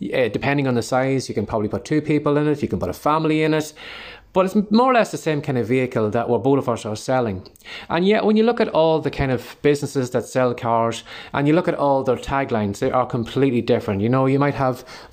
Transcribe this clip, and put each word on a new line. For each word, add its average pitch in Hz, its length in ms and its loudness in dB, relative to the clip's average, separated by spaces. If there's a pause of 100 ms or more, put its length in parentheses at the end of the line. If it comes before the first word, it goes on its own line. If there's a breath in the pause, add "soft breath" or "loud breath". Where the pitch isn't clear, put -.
Eh, 127 280 0
depending 135 380 0
on 127 80 2
the 117 60 2
size, 131 460 0
you 123 80 -8
can 107 100 -2
probably 107 220 -2
put 101 160 -4
two 151 180 0
people 147 360 0
in 151 100 2
it, 147 140 0
you - 80 -2
can 98 100 -2
put 90 100 -2
a 90 40 -6
family 156 500 0
in 156 100 2
it. 156 200 -4 (580 loud breath)
But 190 160 2
it's 208 220 0
more 247 220 4
or - 20 4
less 226 180 2
the 151 60 -6
same 147 240 -2
kind 143 160 -2
of 117 80 0
vehicle 123 440 0
that 117 180 -2
we're 117 120 2
both 135 180 2
of 131 100 -2
us 117 180 -2
are 127 120 -4
selling. 117 500 -2 (400 loud breath)
And 170 180 0
yet, 202 200 4
when 214 100 4
you 220 80 4
look 233 160 2
at 170 80 2
all 160 320 4
the 143 100 -4
kind 139 220 -2
of - 300 -4
businesses 143 480 0
that 120 160 -2
sell 127 280 0
cars, 117 520 0 (260 loud breath)
and 143 160 0
you 151 60 6
look 175 160 2
at 175 60 0
all 135 280 2
their 127 140 2
taglines, 117 640 -2
they 131 120 0
are 127 140 2
completely 123 560 0
different. 110 400 0
You 110 80 2
know, 131 160 2
you 135 120 2
might 139 180 0
have, 127 280 -2 (300 loud breath)